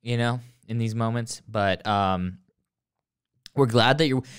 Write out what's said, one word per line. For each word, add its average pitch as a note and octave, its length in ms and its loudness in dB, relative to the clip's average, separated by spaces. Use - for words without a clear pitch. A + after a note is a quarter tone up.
you A#2+ 140 -4
know, A#2+ 240 -2
in A2+ 120 -4
these A2+ 180 -2
moments. A#2 520 -4
But, G2+ 380 0
um, F#2+ 520 0
we're C#3 120 2
glad A#2+ 320 4
that D#3+ 100 2
you're, C3 160 0